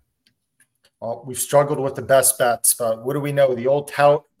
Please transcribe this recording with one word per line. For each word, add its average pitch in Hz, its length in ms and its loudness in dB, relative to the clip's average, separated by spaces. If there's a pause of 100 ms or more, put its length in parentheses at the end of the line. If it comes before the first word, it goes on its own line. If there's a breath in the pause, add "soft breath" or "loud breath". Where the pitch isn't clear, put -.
(1000)
Well, 113 260 -10
we've 127 120 -12
struggled 143 420 0
with 135 160 -6
the 131 60 -8
best 131 380 2
bets, 120 340 0
but 113 320 -4
what 135 80 -4
do 147 60 -2
we 143 120 -6
know? 139 220 2
The 120 140 -4
old 143 200 0
tout 147 380 2 (160)